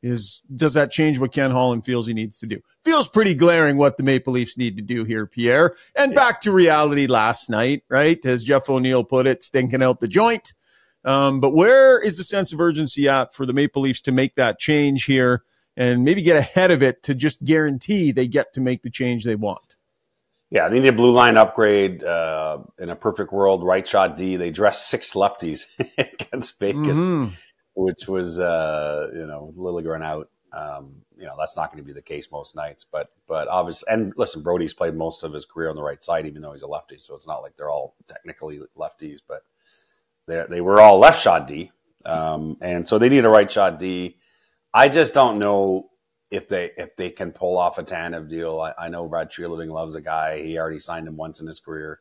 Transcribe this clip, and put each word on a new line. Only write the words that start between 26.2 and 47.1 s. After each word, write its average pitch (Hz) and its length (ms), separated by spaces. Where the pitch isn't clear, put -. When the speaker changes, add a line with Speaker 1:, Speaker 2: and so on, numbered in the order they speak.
Speaker 2:
Vegas, 151 400
Speaker 1:
Mm-hmm. 160 340
Speaker 2:
which 92 340
was, 90 320
uh, 78 720
you 80 140
know, 76 320
Liljegren 82 460
out. 78 260
Um, 71 440
you - 80
know, 67 140
that's 78 180
not 78 140
gonna 76 120
be 69 100
the 71 100
case 73 280
most 73 240
nights. 73 280
But, 76 260
but 78 200
obviously, 87 440
and 110 260
listen, 80 260
Brody's 85 320
played 85 180
most 80 300
of 78 100
his 73 120
career 82 240
on 78 80
the 73 60
right 73 200
side, 80 240
even 76 160
though 73 100
he's 71 80
a 71 60
lefty. 73 320
So - 160
it's 69 100
not 78 160
like 69 160
they're 73 140
all 71 240
technically 78 520
lefties, 76 480
but 73 180
they, 82 220
they 87 120
were 98 200
all 104 180
left 160 220
shot 80 260
D. 73 240
Um, 78 560
and 87 260
so 107 120
they 120 80
need 135 160
a 110 60
right 107 200
shot 92 300
D. 90 380
I 127 140
just 147 260
don't 123 260
know 98 500
if 98 180
they, 90 300
if 87 180
they 90 140
can 87 240